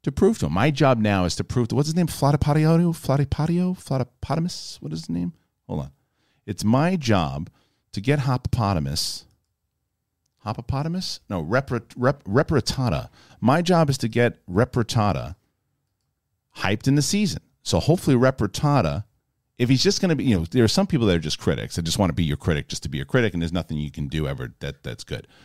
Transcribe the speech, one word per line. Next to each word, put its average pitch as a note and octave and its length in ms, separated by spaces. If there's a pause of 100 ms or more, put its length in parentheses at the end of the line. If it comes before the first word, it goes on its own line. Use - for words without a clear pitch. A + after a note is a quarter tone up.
to D3 80
prove G#3+ 280
to D#2+ 80
'em. D2 60
My A#2+ 180
job C3+ 260
now G2+ 260
is F2+ 120
to - 80
prove B2 240
to, - 80
what's D3 120
his D#3+ 80
name? F3 120
Floripadio? D#3 840
Floripadio? E3 840
Floripotamus? - 1040
What D#3 120
is E3 80
his - 80
name? A#2+ 240 (340)
Hold F2 140
on. C#2 100 (540)
It's G2+ 180
my C#3 320
job F2 540 (420)
to G2 100
get C#3 180
Hopopotamus. G2+ 1040 (1120)
Hopopotamus? C#3+ 800 (100)
No, F2 140
Repro-, A#2+ 520
Rep-, C3 280
Reparatata. A#2+ 880 (300)
My C#3 220
job E3 280
is C#3 100
to A#2 80
get A#2 400
Reparatata G2 880 (1200)
hyped G2+ 300
in C#3 80
the D3 80
season. G3+ 380 (200)
So - 180
hopefully D3 360
Reparatata, A#2+ 880 (560)
if A#2+ 100
he's C3 140
just G3 180
gonna E3+ 140
be, A#2 80
you G#2+ 160
know, E2 60
there A#2+ 180
are A2 60
some G3 180
people A#2 200
that F2+ 80
are E2+ 40
just D#2 180
critics B1 380
that F2+ 80
just E2 160
wanna F2 140
be F2 100
your C#2+ 140
critic D2+ 320
just - 140
to D2 60
be C#2 80
your C#2 80
critic, A2+ 280
and E2+ 80
there's E2 120
nothing E2 240
you D2 140
can C#2+ 160
do D2+ 200
ever C2 340
that, C2+ 200
that's - 220
good. - 240 (180)